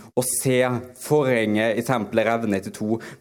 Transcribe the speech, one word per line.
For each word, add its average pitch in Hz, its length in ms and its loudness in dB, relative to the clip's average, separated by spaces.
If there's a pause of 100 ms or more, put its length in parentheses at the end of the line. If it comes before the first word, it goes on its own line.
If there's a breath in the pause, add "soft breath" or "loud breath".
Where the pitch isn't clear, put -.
(140 loud breath)
og 127 140 0
se, 127 320 0 (420)
forhenget 113 800 2
i 120 60 -6
tempelet 110 420 0
revnet 104 400 -2
i 101 60 -14
to, 110 260 -2 (200 loud breath)